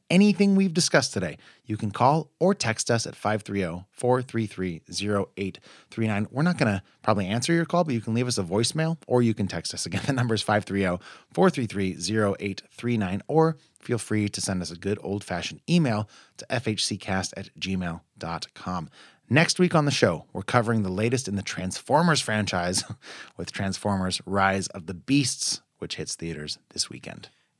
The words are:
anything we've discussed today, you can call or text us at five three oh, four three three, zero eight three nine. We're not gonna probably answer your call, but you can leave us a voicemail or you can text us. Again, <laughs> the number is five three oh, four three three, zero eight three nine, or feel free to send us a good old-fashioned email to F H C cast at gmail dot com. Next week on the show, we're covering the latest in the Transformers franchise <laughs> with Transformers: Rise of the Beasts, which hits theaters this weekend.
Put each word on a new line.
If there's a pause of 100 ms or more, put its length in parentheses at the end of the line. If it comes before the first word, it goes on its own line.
(120)
anything
we've
discussed
today, (280)
you
can
call (100)
or
text
us
at
five
three
oh,
four
three
three, (100)
zero
eight (300)
three
nine.
We're
not
gonna (180)
probably
answer
your
call,
but
you
can
leave
us
a
voicemail (100)
or
you
can
text
us.
Again,
<laughs>
the
number
is
five
three
oh, (340)
four
three
three,
zero
eight
three
nine,
or (220)
feel
free
to
send
us
a
good
old-fashioned
email (300)
to
F
H
C
cast
at (100)
gmail (160)
dot
com. (380)
Next
week
on
the
show,
we're
covering
the
latest
in
the
Transformers
franchise (280)
<laughs>
with
Transformers:
Rise
of
the
Beasts, (180)
which
hits
theaters (100)
this
weekend. (300)